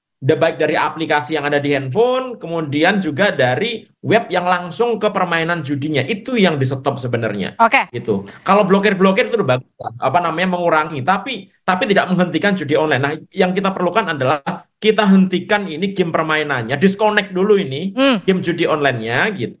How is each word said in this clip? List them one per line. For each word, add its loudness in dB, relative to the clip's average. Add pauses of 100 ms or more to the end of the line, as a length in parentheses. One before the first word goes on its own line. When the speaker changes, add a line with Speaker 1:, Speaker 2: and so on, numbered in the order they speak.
(200)
Speaker 1:
Da-, 2
baik 0
dari 2
aplikasi 0
yang -2
ada 0
di 0
handphone, 0
kemudian 0
juga 0
dari -2 (160)
web 2
yang 0
langsung -2
ke 0
permainan -2
judinya. -2
Itu -6
yang 2
di 0
stop -2
sebenarnya. -4
Speaker 2:
Oke. 2
Speaker 1:
Gitu. -4 (160)
Kalau 4
blokir-blokir 2
itu -2
udah 2
bagus -10
lah, -12
apa 0
namanya, -2
mengurangi, 0
tapi, -2 (160)
tapi 0
tidak 2
menghentikan 0
judi -2
online. 2
Nah, -2 (160)
yang 0
kita 0
perlukan -2
adalah -2 (320)
kita 2
hentikan 2
ini -4
game -2
permainannya, -2
disconnect 0
dulu 2
ini, -4
Speaker 2:
Hmm. 2
Speaker 1:
game 2
judi -2
online-nya 0 (160)
gitu. -6